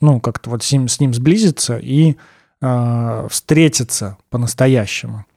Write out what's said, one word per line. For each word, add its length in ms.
ну, 180
как-то 320
вот 100
с 120
ним, 160
с 100
ним 140
сблизиться 680
и, 360
а, 680
встретиться 880
по-настоящему. 960